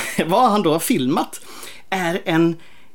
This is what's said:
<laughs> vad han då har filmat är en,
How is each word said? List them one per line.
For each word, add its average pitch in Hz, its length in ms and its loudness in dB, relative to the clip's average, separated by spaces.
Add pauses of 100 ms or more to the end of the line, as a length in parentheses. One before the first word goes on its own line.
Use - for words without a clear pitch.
<laughs> 165 180 -2
vad 220 240 4
han 208 120 2
då 160 100 4
har 160 60 2
filmat 170 640 0 (500)
är 185 340 -2
en, 165 320 2 (380)